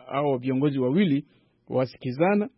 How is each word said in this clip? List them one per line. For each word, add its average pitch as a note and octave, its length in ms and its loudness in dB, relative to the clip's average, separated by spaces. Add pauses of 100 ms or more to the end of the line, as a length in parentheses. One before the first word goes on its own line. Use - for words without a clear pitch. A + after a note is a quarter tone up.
hao C#3 300 -2
viongozi C3 420 -2
wawili C#3+ 460 2 (440)
wasikizana, C3+ 880 0